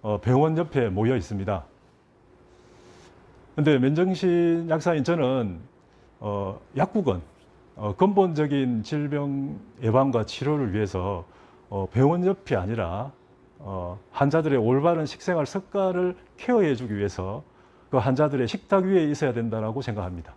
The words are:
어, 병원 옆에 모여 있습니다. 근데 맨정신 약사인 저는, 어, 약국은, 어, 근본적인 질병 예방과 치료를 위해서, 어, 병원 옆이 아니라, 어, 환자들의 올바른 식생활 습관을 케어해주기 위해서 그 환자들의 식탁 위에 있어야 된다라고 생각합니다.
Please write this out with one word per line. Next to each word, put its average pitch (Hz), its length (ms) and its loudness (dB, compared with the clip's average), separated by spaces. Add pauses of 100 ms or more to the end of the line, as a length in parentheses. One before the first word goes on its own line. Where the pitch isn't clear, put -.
어, 104 200 -2
병원 151 360 4
옆에 143 320 0
모여 110 280 0
있습니다. 95 480 -6 (1900)
근데 147 220 4
맨정신 170 920 2
약사인 156 340 0
저는, 127 560 0 (640)
어, 101 380 -6 (160)
약국은, 143 460 0 (540)
어, 104 200 -4
근본적인 147 880 2
질병 143 760 -6 (220)
예방과 120 440 4
치료를 135 480 -2
위해서, 95 520 -2 (440)
어, 98 220 -4
병원 160 340 4
옆이 190 300 -2
아니라, 101 560 -4 (480)
어, 92 400 -10 (120)
환자들의 143 480 2
올바른 143 460 2
식생활 165 400 -4
습관을 185 680 -4 (220)
케어해주기 135 580 0
위해서 101 480 -4 (460)
그 135 80 2
환자들의 131 500 2
식탁 190 380 0
위에 185 200 4
있어야 143 280 0
된다라고 110 480 -4
생각합니다. 90 560 -6